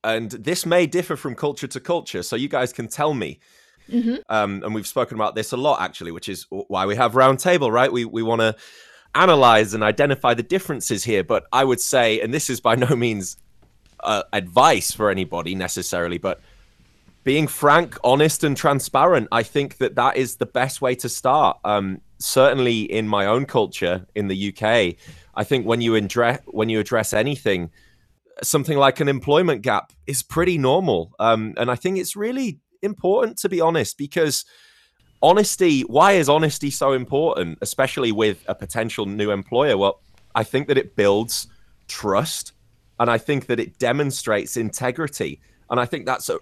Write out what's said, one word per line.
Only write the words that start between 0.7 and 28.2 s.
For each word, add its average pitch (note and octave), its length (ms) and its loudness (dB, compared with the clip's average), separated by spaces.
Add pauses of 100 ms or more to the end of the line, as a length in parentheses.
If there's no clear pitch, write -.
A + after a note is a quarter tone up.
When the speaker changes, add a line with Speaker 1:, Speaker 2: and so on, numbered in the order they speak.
Speaker 1:
differ E3+ 300 -4
from B2+ 180 -8
culture D3 320 -6
to C3 140 -12
culture, E3 420 -6
so A#2+ 140 -6
you C3+ 120 -4
guys B2+ 260 -2
can A2+ 140 -10
tell D3 260 -2
me, E2+ 260 -8 (500)
Speaker 2:
Mm-hmm. A#3+ 260 -2 (120)
Speaker 1:
um, G2+ 340 -2
and G#2+ 120 -6
we've G#2+ 120 -6
spoken B2 300 -4
about G#2+ 180 -2
this A2 180 -6
a B2 40 -6
lot, C3+ 240 0
actually, E2+ 320 -8
which - 160 -12
is F#2 220 -10
w-, F#2+ 180 -10
why F#2+ 160 -2
we G2+ 120 0
have A#2+ 180 2
Roundtable, C3 580 4
right? B2+ 180 4
We, A#2+ 140 -2
we A2+ 180 -6
wanna A2+ 320 2 (600)
analyze B2 580 6
and G#2+ 100 -2
identify B2+ 520 2
the A#2 80 -6
differences C3 600 -4
here, G#2 220 0
but G2+ 200 -2 (100)
I C3+ 100 4
would B2 160 0
say, A#2 400 2
and A2+ 140 -4
this D3+ 160 -4
is A#2+ 100 -4
by A#2 140 2
no B2 200 2
means, A2 440 -4 (600)
uh, G#2 240 -2 (100)
advice G#2 580 4
for G#2+ 160 0
anybody F2+ 460 -4
necessarily, F2 640 -4
but - 240 -6 (800)
being C#3+ 220 0
frank, D3 580 2
honest, D3 400 2
and C#3+ 100 0
transparent, C#3+ 800 2
I A#2 100 0
think - 360 -4
that B2+ 160 -2
that B2 240 0
is B2+ 180 -4
the - 80 -2
best C3 380 -4
way B2+ 140 0
to B2+ 120 -8
start. C3 560 0
Um, G2+ 380 -2 (160)
certainly B2+ 640 2
in G#2+ 260 -2
my G2+ 160 0
own B2 220 0
culture F#2 680 -2
in G2+ 140 -4
the F#2+ 80 -2
U G2 160 -4
K, G#2+ 460 0 (360)
I G#2+ 100 -2
think B2+ 220 -2
when A#2 140 0
you A#2 140 2
indre-, A#2 520 0
when A2 220 -2
you A2 120 0
address A2 340 -2
anything, G#2 560 -2 (720)